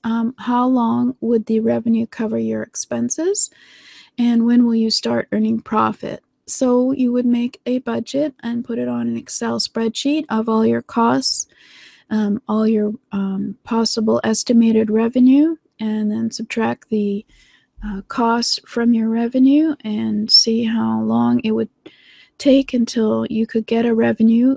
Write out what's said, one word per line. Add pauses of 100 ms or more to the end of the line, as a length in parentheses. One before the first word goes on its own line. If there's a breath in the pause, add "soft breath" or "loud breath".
um,
how
long
would
the
revenue
cover
your
expenses? (680 loud breath)
And
when
will
you
start
earning
profit? (240)
So
you
would
make
a
budget
and
put
it
on
an
Excel
spreadsheet
of
all
your
costs, (600 loud breath)
um,
all
your, (160)
um,
possible
estimated
revenue, (240)
and
then
subtract
the, (580 soft breath)
uh,
cost
from
your
revenue
and
see
how
long
it
would (680 loud breath)
take
until
you
could
get
a
revenue